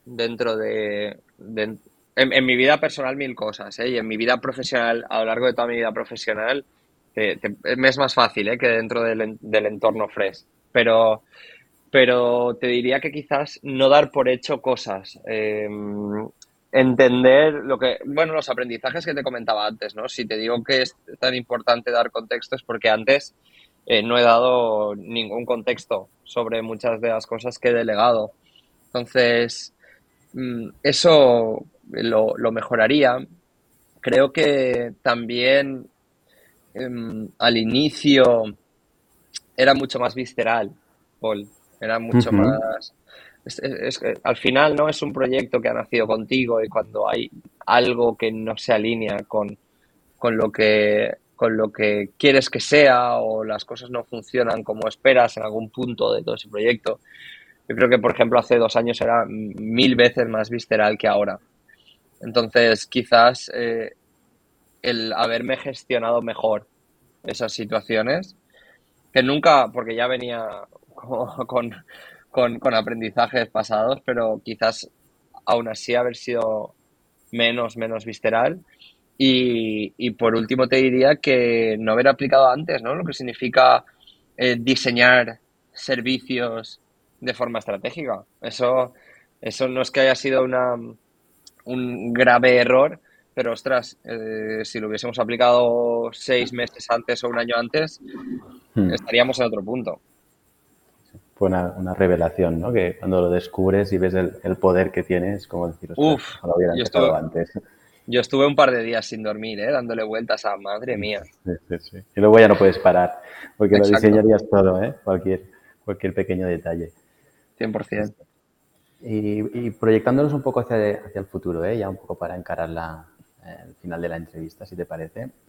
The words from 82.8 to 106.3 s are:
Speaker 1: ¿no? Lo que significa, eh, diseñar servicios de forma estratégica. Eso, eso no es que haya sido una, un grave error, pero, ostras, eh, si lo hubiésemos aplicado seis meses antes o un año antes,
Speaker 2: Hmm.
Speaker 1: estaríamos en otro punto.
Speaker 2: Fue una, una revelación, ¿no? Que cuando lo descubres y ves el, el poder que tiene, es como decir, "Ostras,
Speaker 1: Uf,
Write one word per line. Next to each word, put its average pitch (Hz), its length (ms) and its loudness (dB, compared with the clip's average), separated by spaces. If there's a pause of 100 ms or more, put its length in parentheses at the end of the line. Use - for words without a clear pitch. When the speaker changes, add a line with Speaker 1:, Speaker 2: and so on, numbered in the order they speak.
Speaker 1:
¿no? 123 140 -6
Lo 180 80 -6
que 156 80 -6
significa, 127 720 2 (520)
eh, 123 220 0
diseñar 123 800 2 (340)
servicios 120 1080 -6 (400)
de 123 140 -6
forma 120 260 -6
estratégica. 113 640 -8 (160)
Eso, 123 540 -2 (460)
eso 127 280 -4
no 127 140 -4
es - 100 -6
que 139 80 0
haya 131 160 4
sido 131 280 0
una, 127 320 -2 (880)
un 123 480 -6
grave 123 460 6
error, 131 420 2 (320)
pero, 117 200 -4
ostras, 123 520 -4
eh, 110 600 -8
si - 160 -10
lo 107 80 -6
hubiésemos 110 300 -8
aplicado 120 920 2
seis 123 400 -2
meses 120 380 -8
antes 117 340 -4
o 120 40 -2
un 120 100 -4
año 117 180 -2
antes, 151 440 -4 (760)
Speaker 2:
Hmm. 95 180 2
Speaker 1:
estaríamos 123 460 2
en 120 80 0
otro 107 160 -6
punto. 107 380 -8 (1400)
Speaker 2:
Fue 98 120 2
una, 90 280 -2
una 92 180 -6
revelación, 85 640 2
¿no? 92 120 -4
Que 90 260 0
cuando 92 220 0
lo 87 100 2
descubres 95 640 0
y 92 60 2
ves 92 160 0
el, 92 280 -2
el 92 140 -4
poder 92 360 2
que 90 100 -4
tiene, 92 320 -2
es 92 120 -12
como 87 220 -6
decir, 82 240 -16
"Ostras, 151 220 2
Speaker 1:
Uf, - 80 -6 (160)